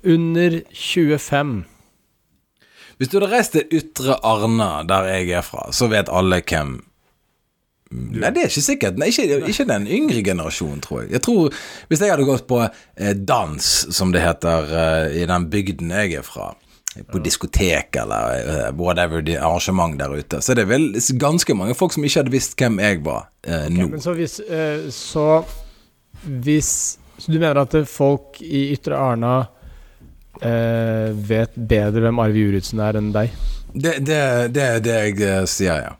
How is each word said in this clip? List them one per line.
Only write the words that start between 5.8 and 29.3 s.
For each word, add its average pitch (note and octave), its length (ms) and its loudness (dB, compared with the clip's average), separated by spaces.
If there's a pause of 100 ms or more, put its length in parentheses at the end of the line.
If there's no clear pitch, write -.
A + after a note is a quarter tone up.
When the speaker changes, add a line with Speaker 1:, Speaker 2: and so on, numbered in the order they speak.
Speaker 2:
vet G#2 220 2
alle F#2 320 4
hvem. C#2+ 380 -4 (1120)
Speaker 1:
Du - 260 -8
Speaker 2:
Nei, B2+ 160 0
det F4 80 2
er - 80 2
ikke C#3+ 160 -2
sikkert. A2 320 0
Nei, E3+ 140 2
ikke, E3+ 320 2
ikke A3+ 240 -2
den G#2 180 0
yngre D#3 400 0
generasjonen, D#2+ 560 -2
tror A#1+ 220 -6
jeg. - 100 -8
Jeg B2+ 80 0
tror, F#3 320 2 (320)
hvis E3 160 0
jeg G#3 80 2
hadde C#3+ 160 2
gått C3+ 240 0
på, A#2+ 140 4 (340)
eh, G2+ 160 0
dans, F2+ 540 -2 (260)
som F#2 180 2
det E2+ 140 4
heter, E2 480 0
eh, D#2+ 480 0
i E2+ 80 -2
den F2+ 180 0
bygden E2+ 460 -4
jeg F#2+ 240 -2
er C2 80 -10
fra, G1+ 300 -12 (420)
på - 220 -8
Speaker 1:
Ja. D#2+ 40 -6
Speaker 2:
diskotek - 760 0
eller, A1 400 -2
eh, B1+ 320 -2
whatever, E2+ 480 0
de, D#2+ 160 -2
arrangement E2 640 0
der C#2 180 -4
ute, - 240 -6
så - 140 -2
er A2+ 80 2
det F#2 40 0
vel B2 280 2
s-, A#2 180 -2
ganske D3+ 420 2
mange G2+ 220 -2
folk F3+ 160 0
som D3+ 100 -2
ikke D3 200 2
hadde B2+ 100 0
visst - 240 -2
hvem A2+ 240 2
jeg G2 240 2
var, B1 240 -4 (140)
eh, D#2+ 240 -2
Speaker 1:
Ok, E2 100 -2
Speaker 2:
nå. F2+ 140 2
Speaker 1:
men D3+ 100 -8
så E3+ 160 -4
hvis, E3 220 -6
eh, D#3+ 500 -4
så D#3 560 2 (800)
hvis, C#3+ 720 0 (220)
så - 120 -4
du D#3+ 60 2
mener D3 240 2
at, C3+ 140 0
eh, D3+ 100 4
folk - 560 0
i C#3 320 -2
Ytre C#3+ 240 -4
Arna, B2 500 0 (880)